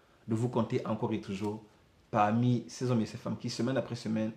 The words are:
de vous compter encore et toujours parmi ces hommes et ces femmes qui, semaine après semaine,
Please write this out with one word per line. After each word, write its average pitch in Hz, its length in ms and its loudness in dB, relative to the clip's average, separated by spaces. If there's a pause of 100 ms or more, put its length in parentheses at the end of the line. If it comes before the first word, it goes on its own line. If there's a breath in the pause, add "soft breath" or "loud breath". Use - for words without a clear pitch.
(280 soft breath)
de 113 80 0
vous 120 140 0
compter 120 360 0
encore 110 280 -2
et 104 80 -2
toujours 104 420 -6 (480 loud breath)
parmi 113 560 4
ces - 240 -4
hommes 117 100 4
et 107 40 2
ces - 120 -8
femmes 110 200 -6
qui, 123 120 -6
semaine 127 280 0
après 117 180 -2
semaine, 110 420 -2